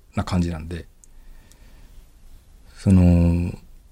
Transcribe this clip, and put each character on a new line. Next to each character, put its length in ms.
う 40
な 60
感 180
じ 80
な 80
ん 100
で。 200
そ 120
の、 600